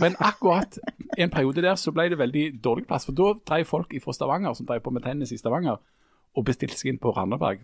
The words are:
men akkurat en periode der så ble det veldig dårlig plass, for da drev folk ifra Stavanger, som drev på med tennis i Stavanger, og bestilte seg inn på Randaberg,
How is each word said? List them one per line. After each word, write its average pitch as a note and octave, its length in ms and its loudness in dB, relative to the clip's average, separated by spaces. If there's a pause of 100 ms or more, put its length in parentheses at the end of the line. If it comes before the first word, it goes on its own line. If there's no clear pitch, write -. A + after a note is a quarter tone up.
men F3 160 4
akkurat F#3+ 580 2 (400)
en F3 140 2
periode C#3+ 320 2
der F#3 160 2
så D#3+ 160 -2
ble E3 160 2
det E3 80 0
veldig C#3+ 240 2 (160)
dårlig A#2+ 300 0
plass, - 180 -2
for C#3+ 80 -6
da F#3+ 160 6 (160)
drev D#3+ 240 2
folk D#3+ 240 -2
ifra C3 180 -6
Stavanger, C#3+ 460 -2
som D3+ 80 -8
drev A#2+ 160 -2
på C3+ 100 -6
med B2 140 -4
tennis C3 240 -4
i A2+ 80 -8
Stavanger, B2+ 400 0 (560)
og A#2 100 0
bestilte C3 320 -2
seg C3+ 140 -2
inn B2+ 100 -6
på A2+ 140 2
Randaberg, G2+ 480 -2